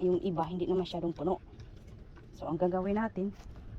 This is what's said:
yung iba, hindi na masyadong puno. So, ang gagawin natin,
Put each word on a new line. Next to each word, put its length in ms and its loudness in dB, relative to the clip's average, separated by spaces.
yung 240 6
iba, 240 2
hindi 160 0
na 160 4
masyadong 320 0
puno. 320 0
So, 80 -4
ang 80 0
gagawin 400 4
natin, 400 0